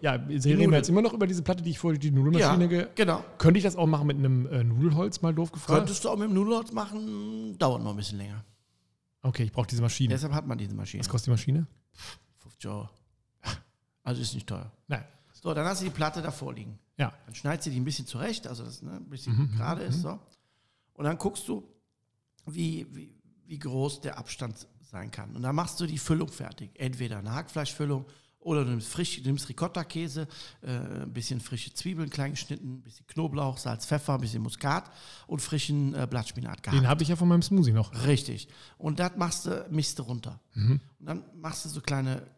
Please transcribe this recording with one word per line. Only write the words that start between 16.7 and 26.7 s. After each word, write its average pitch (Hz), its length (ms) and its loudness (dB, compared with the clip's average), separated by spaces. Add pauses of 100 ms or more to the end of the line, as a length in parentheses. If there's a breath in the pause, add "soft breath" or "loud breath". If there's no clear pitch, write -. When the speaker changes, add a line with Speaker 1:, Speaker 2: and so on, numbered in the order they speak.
Speaker 1:
Ja. 131 160 0 (140)
Speaker 2:
Dann 110 80 -16
schneidest 156 320 -4
du 156 40 -4
die 123 100 0
ein 127 40 0
bisschen 139 220 -4
zurecht, 208 400 -6
also 117 180 -10
dass, 120 180 -14
ne, 151 100 -12
ein - 180 -14
bisschen 127 260 -4
Speaker 1:
Mhm, 135 160 2
mhm, 107 40 0
Speaker 2:
gerade 139 260 -2
ist. 160 160 -2
Speaker 1:
mhm. 175 40 -2
Speaker 2:
So. 165 160 -6 (760)
Und 147 100 -6
dann 160 140 -2
guckst - 300 -4
du, 202 160 -6 (840)
wie, 160 460 -4
wie, 147 200 -18 (340)
wie 156 120 -12
groß 143 420 -4
der - 180 -8
Abstand - 480 -10 (140)
sein 101 300 -12
kann. 107 240 -12
Und 127 80 -8
dann 131 140 -2
machst 175 240 -2
du 175 60 -2
die 151 120 -4
Füllung 160 300 0
fertig. - 460 -12